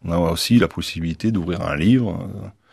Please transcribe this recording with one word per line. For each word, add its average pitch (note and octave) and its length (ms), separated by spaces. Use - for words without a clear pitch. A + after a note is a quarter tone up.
On E2+ 80
a E2+ 60
aussi F2 400
la E2+ 100
possibilité E2+ 640
d'ouvrir F2 300
un D#2 140
livre, G2+ 460
euh, G2 260